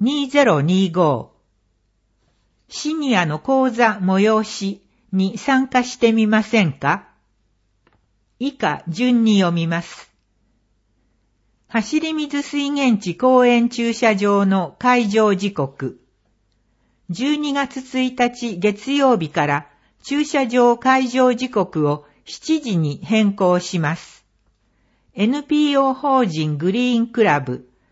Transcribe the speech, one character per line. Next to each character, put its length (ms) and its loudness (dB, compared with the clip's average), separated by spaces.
二 280 0
ゼ 180 4
ロ 140 4
二 300 2
五。 420 0
シ 260 -6
ニ 220 0
ア 80 2
の 140 -4
講 320 0
座 320 0
催 400 2
し 420 -8
に 260 -2
参 300 0
加 160 0
し 120 -12
て 140 2
み 160 2
ま 160 2
せ 220 0
ん 80 0
か？ 360 -4
以 140 -4
下 340 -4
順 340 0
に 160 4
読 160 2
み 140 -2
ま 140 -4
す。 280 -20
走 320 -2
り 120 -4
水 300 -4
水 280 -4
源 300 0
地 160 -6
公 300 4
園 240 2
駐 240 -2
車 200 2
場 300 2
の 340 0
開 300 2
場 260 2
時 200 -4
刻。 480 -8
十 280 -2
二 180 -4
月 260 -4
一 340 -4
日 440 -4
月 340 -2
曜 240 4
日 140 -6
か 160 0
ら 200 -2
駐 220 -2
車 220 -2
場 300 4
開 320 2
場 240 2
時 180 -6
刻 380 0
を 160 -4
七 340 -4
時 160 -4
に 260 -2
変 300 2
更 260 2
し 200 -4
ま 180 -2
す。 300 -20
エ 120 0
ヌ 160 -2
ピ 280 0
ー 100 2
オ 120 2
ー 20 -4
法 320 0
人 320 -4
グ 140 0
リ 220 0
ー 60 2
ン 60 0
ク 180 0
ラ 160 2
ブ、 300 -8